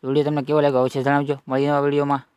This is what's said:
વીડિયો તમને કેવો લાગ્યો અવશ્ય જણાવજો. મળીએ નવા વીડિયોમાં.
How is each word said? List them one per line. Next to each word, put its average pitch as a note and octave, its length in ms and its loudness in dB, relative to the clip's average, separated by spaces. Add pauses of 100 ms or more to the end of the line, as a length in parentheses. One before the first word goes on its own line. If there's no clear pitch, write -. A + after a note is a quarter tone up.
વીડિયો C#3 220 0
તમને D3 180 -2
કેવો D3 180 0
લાગ્યો C#3 200 2
અવશ્ય C3 220 -2
જણાવજો. C#3+ 320 0 (120)
મળીએ C3+ 200 0
નવા D3 120 2
વીડિયોમાં. C#3+ 420 0 (160)